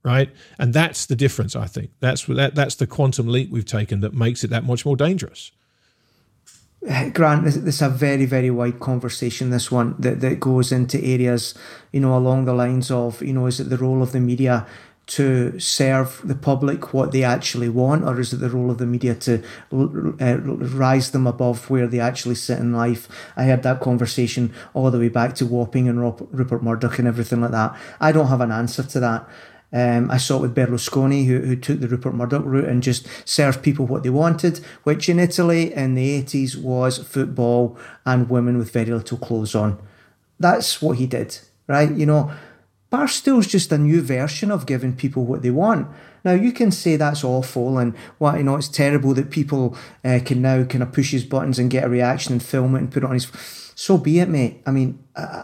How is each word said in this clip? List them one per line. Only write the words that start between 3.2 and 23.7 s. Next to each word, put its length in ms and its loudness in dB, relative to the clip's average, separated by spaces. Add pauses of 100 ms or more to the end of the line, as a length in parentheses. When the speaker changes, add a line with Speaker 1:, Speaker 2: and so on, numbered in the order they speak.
Speaker 1:
leap 240 -2
we've 120 -4
taken 360 -4
that 140 -4
makes 300 0
it 60 -4
that 140 -2
much 240 -2
more 100 0
dangerous. 540 -4 (1400)
Speaker 2:
Uh, 200 -2
Grant, 340 4
this, 140 2
this 180 -2
is 80 -2
a 60 2
very, 360 2
very 240 0
wide 300 -2
conversation, 720 -4
this 200 -2
one, 280 0
that, 220 0
that 180 0
goes 320 2
into 320 0
areas, 500 0 (380)
you 80 -2
know, 180 2
along 280 2
the 80 0
lines 360 0
of, 320 -4
you 120 -4
know, 120 0
is 140 -2
it 100 -6
the 80 -2
role 240 0
of 120 0
the 60 0
media 460 2 (420)
to 520 0
serve 640 0
the 100 -4
public 580 -2
what 200 0
they 120 2
actually 460 -2
want, 340 2
or 160 -2
is 140 -4
it 40 -4
the 120 -2
role 220 0
of 80 -4
the 80 -2
media 260 0
to 280 0 (300)
l-, 480 -2
uh, 180 2
rise 760 0
them 160 2
above 420 -2
where 160 2
they 140 -2
actually 340 -2
sit 240 -4
in 160 0
life? 340 0 (280)
I 80 0
had 200 4
that 180 0